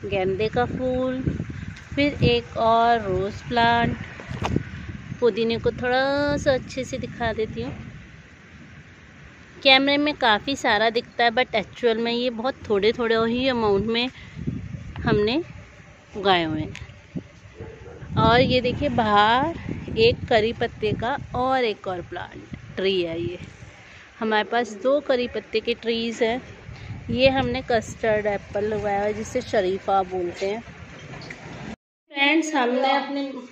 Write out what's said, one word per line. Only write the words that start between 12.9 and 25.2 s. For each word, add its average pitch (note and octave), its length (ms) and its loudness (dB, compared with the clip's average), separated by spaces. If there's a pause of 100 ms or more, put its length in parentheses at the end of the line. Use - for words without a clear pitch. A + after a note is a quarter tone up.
थोड़े A3+ 240 2
ही A#3 320 2
amount G#3+ 380 2
में A#3 240 0 (920)
हमने A3+ 440 2 (760)
उगाए F#3 260 4
हुए D#3 180 -2
हैं। D3+ 120 -8 (1400)
और A3+ 240 6
ये B3+ 200 4
देखिए, B3 280 0
बाहर A#3 720 4 (380)
एक A3+ 320 4
करी A3+ 240 4
पत्ते A3 400 -2
का A3+ 240 -2 (180)
और B3+ 280 2
एक G#3+ 240 -4
और F3+ 140 -6
plant - 760 -12
tree F#3+ 260 0
है। E3 200 -4
ये F3 180 -6 (800)
हमारे G#3+ 240 2
पास A#3 300 -2
दो B3+ 260 2
करी B3 280 0